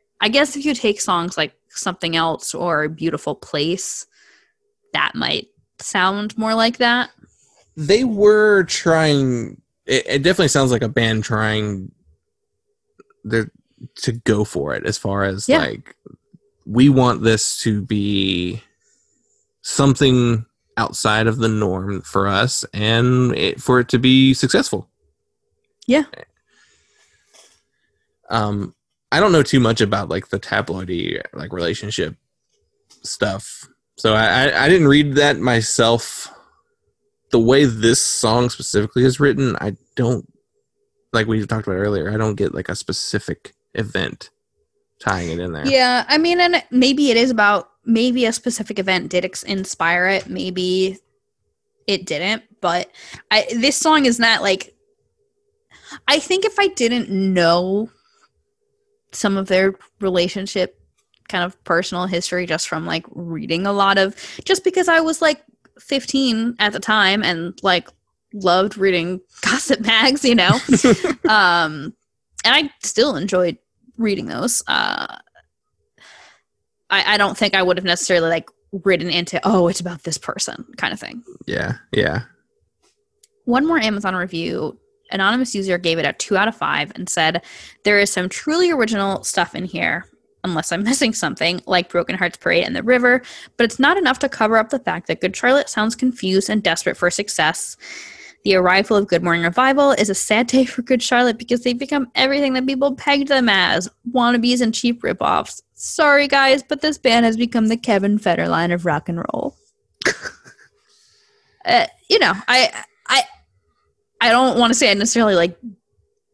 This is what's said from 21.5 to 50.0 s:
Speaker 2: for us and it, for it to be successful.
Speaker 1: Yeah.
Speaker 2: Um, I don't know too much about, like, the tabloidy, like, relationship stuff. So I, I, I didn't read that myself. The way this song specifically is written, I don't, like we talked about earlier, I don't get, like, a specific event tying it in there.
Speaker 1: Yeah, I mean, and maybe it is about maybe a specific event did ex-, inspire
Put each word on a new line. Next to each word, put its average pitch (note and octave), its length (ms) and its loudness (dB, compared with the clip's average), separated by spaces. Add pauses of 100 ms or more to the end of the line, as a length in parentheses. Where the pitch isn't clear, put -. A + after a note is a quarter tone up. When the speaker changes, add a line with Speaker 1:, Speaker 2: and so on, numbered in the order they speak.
Speaker 2:
for G2 260 -2
us G2+ 460 -2
and A#2+ 600 2
it, D#2+ 260 -2
for B2+ 180 2
it A#2+ 100 0
to B2 100 2
be C3 340 6
successful. - 560 -2 (1000)
Speaker 1:
Yeah. C#4 160 4 (2250)
Speaker 2:
Um, G#2 440 -2 (380)
I D3 80 2
don't G3+ 120 4
know D#3+ 120 6
too C3+ 160 2
much A2+ 220 2
about, G2+ 280 -2
like, F2 200 -6
the G2+ 100 -4
tabloidy, F#2 840 -4 (120)
like, D#2 200 -12
relationship F2 640 -4 (880)
stuff. - 640 -6 (300)
So A2 160 2
I, A2 360 2
I, G#2 160 0
I D3+ 40 4
didn't E3+ 180 6
read C#3+ 280 4
that C#3+ 240 2
myself. A#2 880 0 (1040)
The A#2+ 80 4
way C3 260 6
this A2+ 360 2
song A#2+ 480 0
specifically A2 560 -2
is B2+ 140 2
written, C3+ 420 2
I G2 160 -6 (180)
don't, A#2+ 300 -2 (880)
like A2 140 2
we A2 180 0
talked A2 220 -4
about F#2 100 -2
earlier, G2+ 340 -2
I G#2+ 60 -4
don't A2 180 0
get, G2 180 -2
like, - 160 -8
a F2 60 -6
specific - 800 -8 (220)
event G#2 540 -6 (720)
tying F2 300 -4
it E2+ 100 -6
in F2 140 -8
there. D#2 140 -6
Speaker 1:
Yeah, B3+ 420 0
I D4 80 2
mean, E4+ 240 0
and F4 200 2 (100)
maybe C4 400 2
it A3+ 60 4
is B3 140 2
about G#3 380 2 (160)
maybe A#3 400 2
a A3+ 80 0
specific - 460 -6
event F#3 300 -2
did F3+ 160 -2
ex-, - 180 -8
inspire F3+ 640 -2